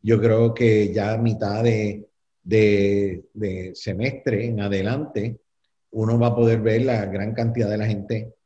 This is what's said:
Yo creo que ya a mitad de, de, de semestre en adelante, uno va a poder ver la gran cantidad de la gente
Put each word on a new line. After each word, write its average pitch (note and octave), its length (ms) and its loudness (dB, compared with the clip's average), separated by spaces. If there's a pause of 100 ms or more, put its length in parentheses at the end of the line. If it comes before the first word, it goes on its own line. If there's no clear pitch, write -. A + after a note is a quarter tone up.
Yo G#2+ 200 2
creo A2+ 320 4
que G#2+ 400 2
ya G#2+ 200 -2
a A2+ 40 -4
mitad A2 460 -2
de, G#2+ 420 -2 (380)
de, G2+ 800 2 (100)
de F#2 420 -8
semestre A2+ 720 -4
en A2+ 160 -4
adelante, G#2+ 760 -4 (540)
uno A2 280 0
va A#2+ 80 4
a A2+ 80 0
poder A2+ 260 4
ver A2+ 220 2
la A2+ 220 0
gran G2 280 -6
cantidad A#2 360 -2
de G#2+ 80 -2
la G#2+ 100 -2
gente G#2+ 460 -6 (120)